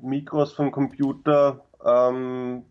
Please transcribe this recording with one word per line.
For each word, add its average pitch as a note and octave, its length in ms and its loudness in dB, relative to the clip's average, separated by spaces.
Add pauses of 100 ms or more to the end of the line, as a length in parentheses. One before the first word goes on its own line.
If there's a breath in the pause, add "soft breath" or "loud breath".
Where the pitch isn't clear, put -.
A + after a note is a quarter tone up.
Mikros C#3+ 520 -4
vom C#3+ 180 -2
Computer, C#3 920 0 (240)
ähm, B2+ 840 0